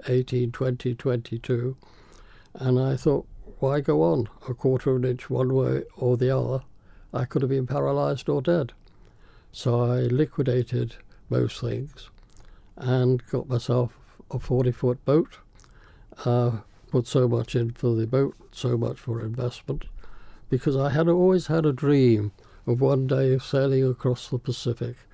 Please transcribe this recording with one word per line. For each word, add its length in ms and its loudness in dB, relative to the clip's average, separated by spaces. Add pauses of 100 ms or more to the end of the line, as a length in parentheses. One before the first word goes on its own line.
eighteen, 460 0
twenty, 420 -2
twenty-two. 840 -4 (800)
And 240 2
I 180 0
thought, 300 0 (320)
"Why 220 0
go 220 2
on 260 2 (200)
a 60 -4
quarter 380 0
of 100 0
an 80 0
inch 180 -6
one 240 0
way 300 2 (140)
or 200 2
the 140 2
other? 320 -2 (500)
I 120 -2
could 180 -2
have 80 2
been 160 0
paralysed 640 -2
or 120 0
dead." 340 0 (760)
So 320 0
I 200 2
liquidated 920 0 (340)
most 320 -2
things 500 -8 (680)
and 500 0
got 220 -4
myself 500 -2 (320)
a 80 -4
forty-foot 680 0
boat, 340 2 (880)
uh, 340 2 (320)
put 160 0
so 220 2
much 260 -2
in 180 0
for 220 0
the 120 0
boat, 280 0 (160)
so 260 -2
much 220 -2
for 220 -6
investment, 640 -6 (640)
because 280 0
I 140 0
had 180 2
always 380 4
had 200 2
a 60 4
dream 600 4 (340)
of 140 0
one 260 2
day 320 2
sailing 460 0
across 440 -2
the 100 -4
Pacific 580 -6 (180)